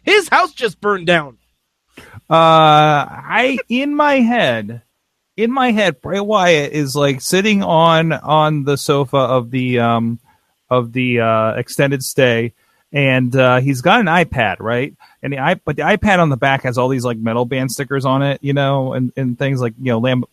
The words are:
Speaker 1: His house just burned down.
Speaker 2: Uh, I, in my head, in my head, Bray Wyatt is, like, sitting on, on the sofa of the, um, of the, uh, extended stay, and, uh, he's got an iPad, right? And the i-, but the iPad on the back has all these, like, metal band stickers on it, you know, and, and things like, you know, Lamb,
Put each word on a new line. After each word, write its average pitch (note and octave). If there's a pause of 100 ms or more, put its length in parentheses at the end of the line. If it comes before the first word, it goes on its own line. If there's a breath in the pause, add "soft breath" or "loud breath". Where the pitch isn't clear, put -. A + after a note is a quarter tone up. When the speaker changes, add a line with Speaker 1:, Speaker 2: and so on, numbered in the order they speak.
Speaker 1:
His -
house D#4+
just -
burned G3
down. D3+ (920 loud breath)
Speaker 2:
Uh, -
I, D#3+ (100)
in C#4
my D4
head, C3 (540)
in A#3
my B3+
head, G#3
Bray F#3+
Wyatt F3+
is, C#3+
like, C#3+
sitting G3
on, E3
on D3+
the C#3+
sofa C#3+
of B2
the, B2+
um, A#2 (500)
of A#2+
the, B2
uh, A2
extended C3+
stay, A#2+ (400)
and, B2+
uh, B2+
he's C3
got G3
an G#3
iPad, D3
right? A#2+ (280 soft breath)
And C3+
the C3+
i-, D3+
but D3+
the D3
iPad G3+
on E3
the C3+
back C3+
has B2+
all B2+
these, C3
like, A#2+
metal A#2
band C3
stickers C3+
on C3+
it, C#3
you C#3
know, C#3
and, B2+
and B2+
things C#3
like, A#2+
you B2+
know, A2+
Lamb, B2+